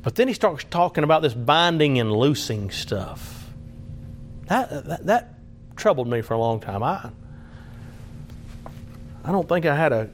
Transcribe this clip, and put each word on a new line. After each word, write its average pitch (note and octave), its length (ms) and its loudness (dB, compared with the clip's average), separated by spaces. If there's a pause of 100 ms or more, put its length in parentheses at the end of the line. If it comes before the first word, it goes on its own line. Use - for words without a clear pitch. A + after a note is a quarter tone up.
But - 120 -2
then B3+ 140 4
he A#3+ 40 0
starts F3 320 0
talking E3+ 400 2
about D#3 160 6
this C3+ 140 2
binding D3+ 640 4
and A2 120 2
loosing G#2+ 600 2
stuff. - 800 -8 (960)
That, F#3 400 0
that, E3 200 -6
that A3+ 280 2 (420)
troubled C3+ 320 2
me A#2 140 2
for A2+ 100 -4
a A2+ 60 2
long A2+ 200 2
time. G2+ 240 -4
I, D#3 280 -2 (2000)
I D3+ 80 -4
don't F3+ 160 2
think E3+ 200 2
I D3 100 4
had D#3 160 4
a A2 220 2